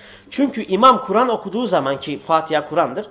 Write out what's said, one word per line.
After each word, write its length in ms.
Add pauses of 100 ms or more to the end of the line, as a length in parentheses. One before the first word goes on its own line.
(300)
Çünkü 340
imam 360
Kur'an 280
okuduğu 380
zaman 340
ki 180
Fatiha 500
Kur'an'dır, 420